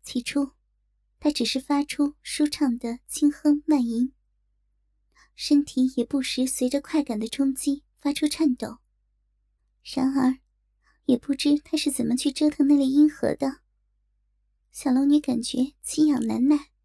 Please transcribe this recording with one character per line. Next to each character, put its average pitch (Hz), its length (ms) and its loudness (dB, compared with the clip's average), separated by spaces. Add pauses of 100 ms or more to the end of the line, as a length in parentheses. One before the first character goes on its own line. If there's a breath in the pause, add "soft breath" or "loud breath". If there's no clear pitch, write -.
起 247 180 -6
初， 277 300 -4 (640)
他 294 140 0
只 240 120 -4
是 262 160 -4
发 285 220 -2
出 294 400 -4
舒 - 240 -2
畅 262 320 -2
的 233 300 -8
轻 294 220 2
哼 294 360 0
慢 285 180 2
吟， 233 300 -2 (1200 soft breath)
身 294 300 2
体 262 320 -2
也 240 80 0
不 269 180 -4
时 254 240 -2
随 254 240 -2
着 277 100 -2
快 302 220 -2
感 220 160 -6
的 214 100 -6
冲 269 240 -2
击 285 300 -4 (160)
发 285 140 -4
出 302 160 -2
颤 294 260 0
抖。 - 240 -10 (1040)
然 269 340 -4
而， 262 220 0 (680)
也 247 120 2
不 - 160 -4
知 294 240 2
他 - 180 -4
是 294 140 -2
怎 240 160 -4
么 233 100 0
去 277 140 -2
折 302 180 0
腾 294 200 2
那 294 80 6
粒 277 120 2
阴 294 220 6
核 - 240 -2
的， 269 260 -4 (1080)
小 - 220 -4
龙 277 180 2
女 294 100 6
感 240 220 -2
觉 254 400 -4
奇 - 240 0
痒 247 200 2
难 226 200 0
耐。 294 240 2 (140)